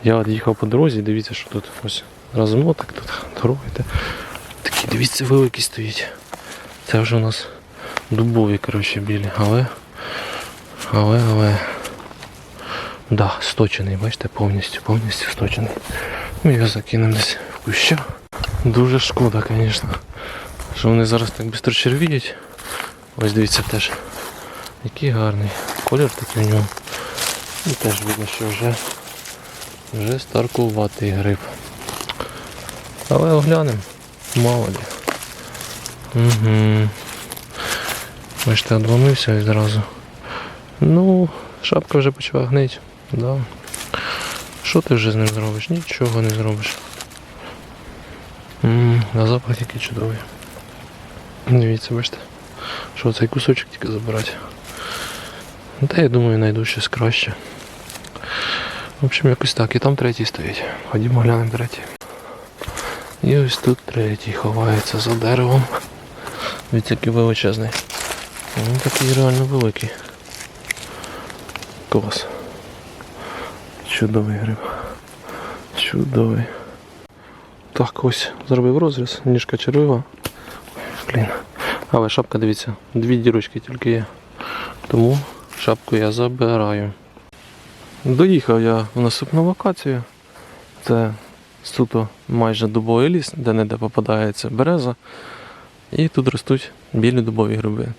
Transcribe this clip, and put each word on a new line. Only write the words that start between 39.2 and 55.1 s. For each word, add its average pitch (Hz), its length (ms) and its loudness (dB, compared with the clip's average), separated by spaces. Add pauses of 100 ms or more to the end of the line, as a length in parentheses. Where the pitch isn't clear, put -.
відразу. 107 460 4 (960)
Ну, 180 480 6 (340)
шапка - 360 2
вже 139 120 4
почала 135 360 -2
гнить. 131 340 2 (320)
Да. 127 280 0 (1200)
Що - 180 2
ти 143 140 2
вже 110 180 2
з - 20 0
ним 110 140 4
зробиш? 107 420 -2
Нічого 120 520 0
не 110 80 2
зробиш. 107 440 -2 (1900)
М, 120 380 6 (160)
а 110 80 4
запах 120 340 0
який 117 200 -8
чудовий. 110 360 -4 (1300)
Дивіться, 117 480 4
бачите, 117 220 -4 (800)
що 117 160 2
цей 113 160 2
кусочок - 420 2
тільки - 220 -6
забирати. 110 380 -4 (1600)